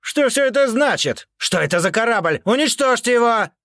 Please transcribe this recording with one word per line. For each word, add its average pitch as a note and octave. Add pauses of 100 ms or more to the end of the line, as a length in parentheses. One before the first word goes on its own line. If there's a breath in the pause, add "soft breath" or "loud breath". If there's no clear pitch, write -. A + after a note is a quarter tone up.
Что C#4+
всё C4+
это C4+
значит? A3+
Что -
это D#3
за F3+
корабль? G#3
Уничтожьте B3+
его! A#3 (140)